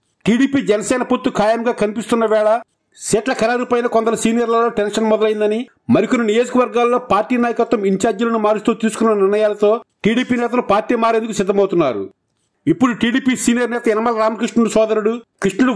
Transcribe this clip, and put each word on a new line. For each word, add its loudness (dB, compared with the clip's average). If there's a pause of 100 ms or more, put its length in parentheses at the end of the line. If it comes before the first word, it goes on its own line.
(260)
టీడీపీ 2
జనసేన 0
పొత్తు -2
ఖాయంగా 0
కనిపిస్తున్న -2
వేళ 2 (400)
సీట్ల -2
ఖరారుపైన -2
కొందరు 0
సీనియర్లలో 0
టెన్షన్ -2
మొదలైందని, 0 (220)
మరికొన్ని 2
నియోజకవర్గాల్లో 2
పార్టీ 0
నాయకత్వం 0
ఇన్ఛార్జీలను 0
మారుస్తూ 0
తీసుకున్న 0
నిర్ణయాలతో 0 (220)
టీడీపీ 0
నేతలు -2
పార్టీ 0
మారేందుకు 0
సిద్ధమవుతున్నారు. 0 (580)
ఇప్పుడు 2
టీడీపీ 0
సీనియర్ 0
నేత -2
యనమల 0
రామకృష్ణుడు 0
సోదరుడు 0 (300)
కృష్ణుడు 0